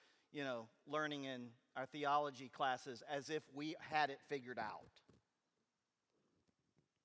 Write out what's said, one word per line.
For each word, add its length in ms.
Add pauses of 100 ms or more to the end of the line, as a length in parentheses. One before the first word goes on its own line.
(320)
you 120
know, 240 (200)
learning 380
in 220 (280)
our 100
theology 640
classes 600
as 200
if 140 (100)
we 260
had 300
it 180
figured 320
out. 220 (2250)